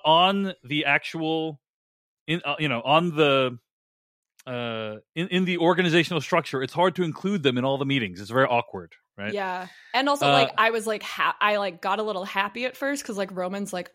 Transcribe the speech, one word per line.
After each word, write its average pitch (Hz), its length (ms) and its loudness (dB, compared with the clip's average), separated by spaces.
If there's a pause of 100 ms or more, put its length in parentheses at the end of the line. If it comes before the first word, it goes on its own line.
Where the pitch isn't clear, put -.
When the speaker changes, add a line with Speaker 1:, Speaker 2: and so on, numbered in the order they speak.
Speaker 1:
on 185 480 4 (100)
the 147 220 -4
actual, 160 720 -2 (680)
in, 165 180 -2
uh, 147 140 -4
you 151 100 0
know, 117 120 -2
on 160 320 2
the, 135 440 2 (920)
uh, 113 520 -8 (160)
in, 170 140 -4
in 185 140 0
the 180 140 -2
organizational 170 640 2
structure, 147 420 -2
it's 131 80 -6
hard 175 240 2
to 180 80 -2
include 175 400 -2
them 131 140 2
in 123 80 0
all 139 120 0
the 135 80 -2
meetings. 110 360 -2
It's 101 80 -12
very 131 160 4
awkward, 117 480 -2 (240)
right? 104 160 -6
Speaker 2:
Yeah. 185 340 -6 (260)
And 262 140 0
also, 285 200 2
Speaker 1:
Uh, 143 40 6
Speaker 2:
like, 139 260 6
I 220 120 4
was, 226 180 -2
like, 214 160 -4
ha-, - 380 -2
I, 208 160 2
like, 190 240 -4
got 196 180 -2
a 214 40 -2
little 202 200 -4
happy 202 400 -4
at 254 140 -6
first 277 260 -4
'cause, 208 140 -10
like, 196 180 -6
Roman's 190 380 -6
like, 180 220 -8